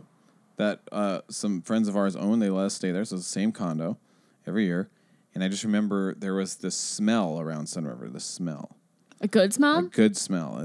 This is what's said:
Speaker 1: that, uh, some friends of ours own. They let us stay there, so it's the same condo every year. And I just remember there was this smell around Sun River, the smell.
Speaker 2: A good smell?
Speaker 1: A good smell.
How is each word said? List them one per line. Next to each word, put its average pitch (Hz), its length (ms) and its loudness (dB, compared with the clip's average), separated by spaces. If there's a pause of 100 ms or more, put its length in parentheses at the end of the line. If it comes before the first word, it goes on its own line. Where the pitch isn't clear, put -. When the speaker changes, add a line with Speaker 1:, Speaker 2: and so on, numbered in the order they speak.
(580)
Speaker 1:
that, 104 220 0 (120)
uh, 98 380 0
some 101 320 -2
friends 110 260 0
of 101 80 -2
ours 98 200 2
own. 107 240 2
They 104 100 2
let 95 160 2
us 98 80 -2
stay 95 180 -2
there, 95 140 0
so 95 120 -6
it's 90 80 -8
the - 40 -8
same 101 220 0
condo 85 460 -4 (500)
every 104 180 0
year. 90 240 0 (460)
And 90 80 -2
I 95 60 0
just 98 140 -4
remember 101 520 2
there 95 180 -4
was 95 220 -2
this 92 200 -4
smell 104 640 0
around 80 280 -4
Sun 85 180 -4
River, 60 240 -8
the 62 100 -10
smell. - 560 -8 (460)
Speaker 2:
A 214 60 0
good 202 260 4
smell? 294 240 6
Speaker 1:
A 349 60 2
good 220 340 4
smell. 76 480 -4